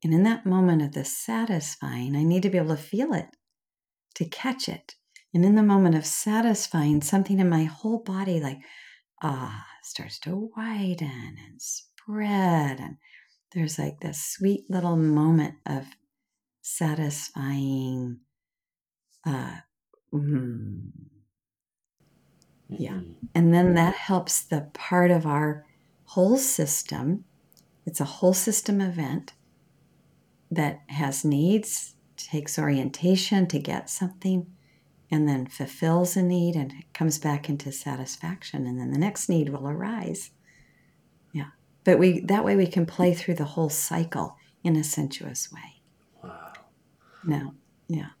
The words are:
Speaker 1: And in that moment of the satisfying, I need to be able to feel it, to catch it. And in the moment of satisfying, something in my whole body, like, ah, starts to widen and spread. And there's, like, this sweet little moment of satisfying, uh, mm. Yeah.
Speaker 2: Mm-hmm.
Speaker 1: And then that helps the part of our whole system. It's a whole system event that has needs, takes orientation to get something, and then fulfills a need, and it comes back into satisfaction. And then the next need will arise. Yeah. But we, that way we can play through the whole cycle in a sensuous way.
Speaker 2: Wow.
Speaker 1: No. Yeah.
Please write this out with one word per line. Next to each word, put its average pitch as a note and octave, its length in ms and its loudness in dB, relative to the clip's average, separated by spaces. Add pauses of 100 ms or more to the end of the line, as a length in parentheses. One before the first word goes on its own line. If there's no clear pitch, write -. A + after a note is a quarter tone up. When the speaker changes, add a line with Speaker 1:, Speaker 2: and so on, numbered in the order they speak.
Speaker 1:
And D#3 120 2
in E3+ 80 6
that A3+ 240 2
moment F#3 360 4
of D3 100 -2
the C#3+ 120 -6
satisfying, C#3+ 1120 -4
I D3 60 2
need F3 220 4
to G3+ 60 2
be F#3 80 2
able D#3+ 180 0
to D3 60 -8
feel C4+ 300 -2
it, E3+ 160 -4 (840)
to - 100 -2
catch - 440 -6
it. - 260 -12 (400)
And F3 100 6
in G#3 120 8
the G#3+ 60 6
moment G3 320 6
of D3+ 120 0
satisfying, G#3 960 0
something F#3+ 360 2
in F#3 100 6
my D#3+ 160 4
whole G#3+ 340 -4
body, F#3+ 420 -2
like, C#3 200 -6 (600)
ah, B2+ 440 -6 (160)
starts - 380 -14
to G3+ 360 -6
widen F3+ 800 -4 (100)
and - 140 -20
spread. F#3+ 1200 0
And - 160 -12 (560)
there's, D#3 260 -2
like, D3 220 -6
this - 240 -8
sweet G3 460 -2
little F3 260 0
moment D#3 600 4 (100)
of C3+ 180 -6 (800)
satisfying, C3+ 1600 -4 (1040)
uh, B2+ 300 -4 (560)
mm. B2+ 680 -4 (1900)
Yeah. C#3 260 -6
Speaker 2:
Mm-hmm. F2 400 -12
Speaker 1:
And E3+ 200 8
then F3+ 200 6
that E3+ 200 4
helps - 480 -2
the D3 320 -4
part F3+ 360 4
of D#3+ 160 4
our D3+ 380 0 (400)
whole G3 320 4
system. D3+ 880 -2 (600)
It's - 160 -6
a C#3+ 40 0
whole F3+ 300 2
system G3+ 460 0
event E3+ 540 -4 (1160)
that D#3+ 380 -2
has C#3 360 -4
needs, E3 720 0 (220)
takes - 420 -6
orientation D#3+ 880 2
to D#3 100 -2
get D3 320 -6
something, F#3 560 -2 (640)
and D3+ 180 2
then C3 180 0
fulfills E3+ 680 0
a F#3+ 60 2
need, F3 340 2
and C#3 160 -4
it - 200 -20
comes D#3+ 260 0
back D3 300 -2
into C#3+ 220 -4
satisfaction. C#3 960 -8
And B2 140 -6
then B2+ 100 -6
the C#3 80 0
next G3+ 300 -2
need D#3 220 2
will C#3 180 -6
arise. F3+ 600 -6 (1040)
Yeah. - 180 -8 (340)
But - 140 8
we, F3+ 220 6
that G3 240 2
way G3 120 2
we G3 100 4
can E3+ 200 0
play F3+ 280 2
through E3+ 200 -4
the D3+ 100 -2
whole D#3 240 -2
cycle E3 680 -4 (280)
in E3 120 4
a D3+ 80 2
sensuous - 680 -6
way. - 300 -20 (400)
Speaker 2:
Wow. - 300 -18 (720)
Speaker 1:
No. D3 300 -2 (340)
Yeah. E3 220 -4 (100)